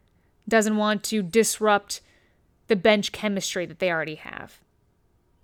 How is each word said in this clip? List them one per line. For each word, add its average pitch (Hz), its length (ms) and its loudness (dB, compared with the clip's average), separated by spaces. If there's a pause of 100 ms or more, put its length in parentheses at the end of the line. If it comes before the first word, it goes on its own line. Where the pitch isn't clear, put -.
(480)
Doesn't 214 300 2
want 208 280 0
to 214 160 -2
disrupt 208 800 0 (680)
the 226 80 2
bench 208 360 2
chemistry 196 540 -4
that - 140 -18
they 180 120 0
already 156 240 -4
have. - 460 -16 (840)